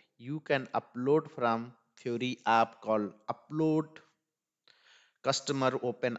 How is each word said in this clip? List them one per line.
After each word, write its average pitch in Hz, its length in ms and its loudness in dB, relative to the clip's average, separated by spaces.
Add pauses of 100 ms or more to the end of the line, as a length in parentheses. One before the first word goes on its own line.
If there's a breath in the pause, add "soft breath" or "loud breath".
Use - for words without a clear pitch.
(180)
you 139 220 -8
can 135 340 -2
upload 143 560 0
from 117 420 -2 (240)
Fiori 123 500 -4
app 113 340 4
called 107 320 0 (180)
Upload 156 560 0 (1400 soft breath)
Customer 135 600 0
Open 120 360 -2